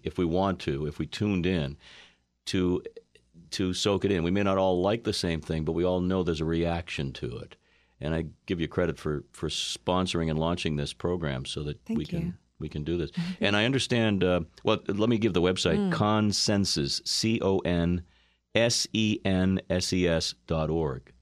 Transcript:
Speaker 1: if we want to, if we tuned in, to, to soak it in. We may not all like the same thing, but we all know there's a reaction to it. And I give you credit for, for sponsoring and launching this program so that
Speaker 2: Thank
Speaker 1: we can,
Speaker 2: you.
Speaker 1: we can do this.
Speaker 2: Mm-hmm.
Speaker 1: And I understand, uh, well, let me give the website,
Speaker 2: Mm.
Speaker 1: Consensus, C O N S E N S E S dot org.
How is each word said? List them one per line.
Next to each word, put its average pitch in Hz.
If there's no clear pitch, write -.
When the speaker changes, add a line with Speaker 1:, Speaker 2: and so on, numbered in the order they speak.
Speaker 1:
if -
we 92
want 90
to, 73
if 73
we 78
tuned 98
in, 76
to, 90
to 92
soak 101
it 98
in. 87
We 87
may 101
not 98
all 95
like 104
the 107
same 82
thing, 80
but 80
we 85
all 90
know 92
there's 82
a 80
reaction 82
to -
it. -
And 78
I 80
give 92
you 78
credit 85
for, 76
for -
sponsoring 90
and 78
launching 82
this 73
program 80
so -
that 73
Speaker 2:
Thank 226
Speaker 1:
we 156
can, 170
Speaker 2:
you. 175
Speaker 1:
we 78
can 76
do 85
this. 85
Speaker 2:
Mm-hmm. 175
Speaker 1:
And 101
I 107
understand, 117
uh, 90
well, 104
let 101
me 117
give 104
the 87
website, 92
Speaker 2:
Mm. 95
Speaker 1:
Consensus, 101
C 113
O 95
N 87
S 117
E 107
N 95
S 90
E 90
S 82
dot 80
org. 78